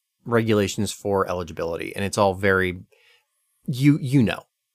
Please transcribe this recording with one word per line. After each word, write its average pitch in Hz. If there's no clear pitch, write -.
regulations 110
for 98
eligibility, 85
and 98
it's 95
all 98
very, 95
you, 143
you 131
know, -